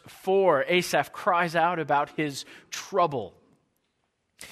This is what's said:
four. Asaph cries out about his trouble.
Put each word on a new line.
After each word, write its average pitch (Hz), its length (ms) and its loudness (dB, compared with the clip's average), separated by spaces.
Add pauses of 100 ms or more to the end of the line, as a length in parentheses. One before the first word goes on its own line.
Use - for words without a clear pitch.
four. 185 600 2
Asaph 170 440 0
cries 175 440 -2
out 170 240 2
about 147 320 0
his 143 340 -6 (240)
trouble. 147 640 -2 (1160)